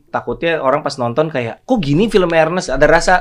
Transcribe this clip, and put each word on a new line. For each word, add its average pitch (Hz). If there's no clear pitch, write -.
takutnya 127
orang 135
pas 151
nonton 123
kayak, 120
"Kok 254
gini 147
film 185
Ernest?" 165
Ada 139
rasa, 165